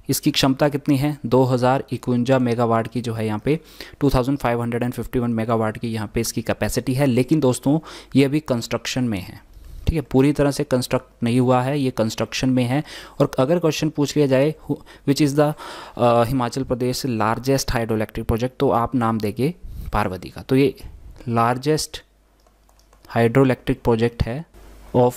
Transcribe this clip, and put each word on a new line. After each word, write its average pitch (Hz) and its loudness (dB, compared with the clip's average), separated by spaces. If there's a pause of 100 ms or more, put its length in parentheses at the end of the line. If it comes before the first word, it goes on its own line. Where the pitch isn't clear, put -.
इसकी 143 -2
क्षमता 139 2
कितनी 143 0
है? 147 -2
दो 123 4
हज़ार 127 2
इक्यावन 123 0
मेगावाट 117 0
की 120 -6
जो 113 -4
है 110 -4
यहाँ 107 -2
पे, 151 0 (400)
टू 143 2
थाउजेंड 131 2
फ़ाइव 120 0
हंड्रेड 117 -2
एंड 120 -4
फिफ्टी 120 -4
वन 120 0
मेगावाट 113 0
की 120 -8
यहाँ 110 -6
पे 117 0
इसकी 113 -4
कैपेसिटी 110 -2
है। 139 0
लेकिन 131 2
दोस्तों 139 2 (360)
ये 139 6
अभी 143 0
कंस्ट्रक्शन 123 -4
में 107 -2
है, - -14 (460)
ठीक 165 2
है, 151 -2
पूरी 131 4
तरह 143 2
से 143 -2
कंस्ट्रक्ट - -4
नहीं 120 2
हुआ 127 4
है, 139 -2
ये 131 0
कंस्ट्रक्शन - -2
में 127 2
है। 131 -2 (380)
और - 0
अगर 156 2
क्वेश्चन 156 0
पूछ 143 -2
लिया 147 4
जाए, 135 2 (160)
who, - -6 (280)
which 143 2
is 139 0
the, 151 2 (440)
अ, 120 4
हिमाचल 123 -2
प्रदेश 127 -4
लार्जेस्ट 117 0
हाइड्रो 113 -2
इलेक्ट्रिक 110 -4
प्रोजेक्ट, 123 -2
तो 139 2
आप 117 0
नाम 113 0
देंगे 117 -2 (400)
पार्वती 101 -2
का। - -16
तो - 0
ये 139 4 (520)
लार्जेस्ट 123 -2 (1080)
हाइड्रो 117 4
इलेक्ट्रिक 127 -2
प्रोजेक्ट 117 0
है 131 -8 (500)
of 123 4